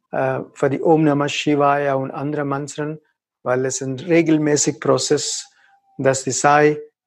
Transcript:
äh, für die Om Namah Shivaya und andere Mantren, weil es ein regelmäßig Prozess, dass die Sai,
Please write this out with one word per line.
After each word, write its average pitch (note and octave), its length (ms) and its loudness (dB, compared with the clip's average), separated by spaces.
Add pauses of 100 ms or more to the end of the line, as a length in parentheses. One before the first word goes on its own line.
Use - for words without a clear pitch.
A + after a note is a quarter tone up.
(120)
äh, C3 280 -2 (140)
für C#3+ 160 0
die C3+ 120 -2
Om D#3+ 220 4
Namah C#3+ 240 2
Shivaya C#3+ 680 0
und C3+ 160 -4
andere C#3+ 340 -6
Mantren, D3 540 -6 (440)
weil B2+ 220 -2
es C3 160 -6
ein C3 180 -6
regelmäßig D#3 800 2
Prozess, - 680 -2 (500)
dass C3+ 260 0
die C3 80 -2
Sai, D3 480 4 (280)